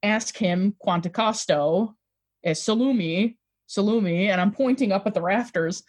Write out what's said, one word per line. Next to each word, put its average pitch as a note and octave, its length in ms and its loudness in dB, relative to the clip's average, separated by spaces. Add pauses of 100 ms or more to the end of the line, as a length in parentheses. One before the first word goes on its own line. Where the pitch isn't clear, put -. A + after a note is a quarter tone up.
ask G#3+ 340 -2
him, F#3 420 0
Quanto F3 300 -2
costo? F#3+ 840 0 (500)
Eh, F3+ 80 0
salumi, A3 840 0 (320)
salumi, G3+ 600 0
and F#3 120 0
I'm G3 120 2
pointing B3+ 400 0
up G3 140 0
at G#3+ 80 -2
the F3 80 0
rafters. F#3 680 -2